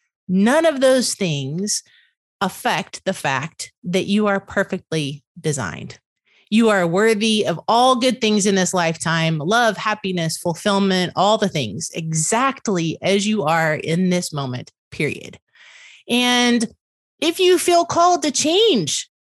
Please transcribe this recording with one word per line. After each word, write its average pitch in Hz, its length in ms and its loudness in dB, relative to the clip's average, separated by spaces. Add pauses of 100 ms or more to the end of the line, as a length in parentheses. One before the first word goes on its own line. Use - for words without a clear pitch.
(280)
none 233 380 4
of 294 140 0
those 262 340 2
things 160 680 -4 (580)
affect - 640 -4
the 190 80 -2
fact 143 600 -6 (100)
that 180 220 -2
you 208 220 0
are 196 120 0
perfectly 160 840 -6 (160)
designed. 131 580 -6 (520)
You 226 180 4
are 196 180 4
worthy 214 600 2
of 160 220 -2
all 254 280 6
good 254 240 0
things 214 260 2
in 202 80 2
this 185 200 0
lifetime, 165 640 0
love, 214 380 2
happiness, 185 600 -4
fulfillment, 185 800 0
all 202 220 2
the 202 100 0
things, 131 460 -6
exactly 170 1080 -2
as 196 240 0
you 214 180 -2
are 160 300 0
in 175 360 0
this 180 220 -2
moment, 139 400 -8 (180)
period. - 480 -8 (720)
And 240 560 2 (540)
if 330 180 -2
you 359 200 4
feel 339 260 2
called 339 380 2
to 302 100 -2
change 320 760 0 (300)